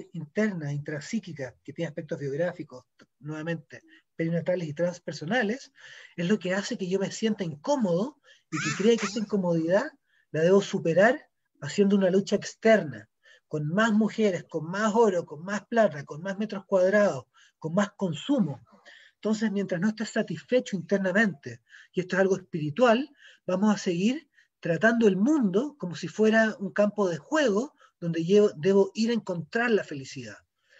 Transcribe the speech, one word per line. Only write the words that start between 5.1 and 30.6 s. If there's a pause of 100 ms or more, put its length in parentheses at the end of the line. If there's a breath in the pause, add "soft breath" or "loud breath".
es
lo
que
hace
que
yo
me
sienta
incómodo (320 soft breath)
y
que
crea
que
esta
incomodidad (460)
la
debo
superar (320)
haciendo
una
lucha
externa, (380 soft breath)
con
más
mujeres,
con
más
oro,
con
más
plata,
con
más
metros
cuadrados, (380 soft breath)
con
más
consumo. (540 loud breath)
Entonces,
mientras
no
estés
satisfecho
internamente, (320 loud breath)
y
esto
es
algo
espiritual, (380 loud breath)
vamos
a
seguir (320 soft breath)
tratando
el
mundo
como
si
fuera
un
campo
de
juego (280 soft breath)
donde
yo
debo
ir
a
encontrar
la
felicidad. (440 loud breath)